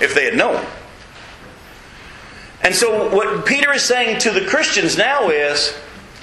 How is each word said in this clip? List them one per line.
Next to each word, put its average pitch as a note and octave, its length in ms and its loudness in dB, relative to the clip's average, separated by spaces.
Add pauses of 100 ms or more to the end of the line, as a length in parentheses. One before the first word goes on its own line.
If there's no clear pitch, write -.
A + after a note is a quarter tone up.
if - 120 0
they C#3+ 100 4
had - 100 0
known. - 300 0 (2000)
And F#3 120 4
so A3 400 2
what G3+ 300 0
Peter C#4+ 280 2
is C4 100 0
saying A#3+ 380 2
to A3+ 100 2
the F#3+ 160 0
Christians G#3 500 2
now A#3+ 320 2
is, D3 460 0 (480)